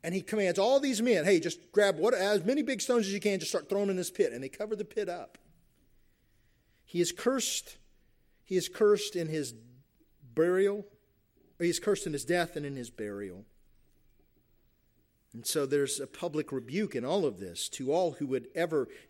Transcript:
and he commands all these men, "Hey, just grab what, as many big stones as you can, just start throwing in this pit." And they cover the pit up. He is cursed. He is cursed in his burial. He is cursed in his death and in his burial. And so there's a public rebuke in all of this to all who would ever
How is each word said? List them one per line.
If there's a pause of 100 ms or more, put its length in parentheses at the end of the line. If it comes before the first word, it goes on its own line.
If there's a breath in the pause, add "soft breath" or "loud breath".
and
he
commands
all
these
men,
"Hey,
just
grab
what,
as
many
big
stones
as
you
can,
just
start
throwing
in
this
pit."
And
they
cover
the
pit
up. (1500)
He
is
cursed. (680)
He
is
cursed
in
his (800)
burial. (760)
He
is
cursed
in
his
death
and
in
his
burial. (1900)
And
so
there's
a
public
rebuke
in
all
of
this
to
all
who
would
ever (220 loud breath)